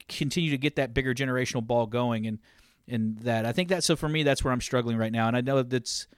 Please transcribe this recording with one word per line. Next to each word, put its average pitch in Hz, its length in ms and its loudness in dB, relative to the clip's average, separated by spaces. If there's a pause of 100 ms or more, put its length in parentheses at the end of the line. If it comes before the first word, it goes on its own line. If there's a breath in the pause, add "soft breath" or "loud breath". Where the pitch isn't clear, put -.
continue 160 440 -2
to 139 60 2
get 139 200 0
that 131 160 0
bigger 131 220 -2
generational 127 500 0
ball 117 220 2
going?" 117 400 -2
And, 110 100 -4 (500 soft breath)
and 110 320 -2
that, 113 260 0
I 117 60 0
think 180 180 0
that's, 175 160 2
so 160 120 4
for 156 100 -4
me, 156 160 0
that's 139 220 4
where 127 80 2
I'm 123 80 0
struggling 117 360 0
right 110 140 0
now. 113 160 2
And 117 80 2
I 123 60 2
know 135 220 2
that's 123 440 -4 (100)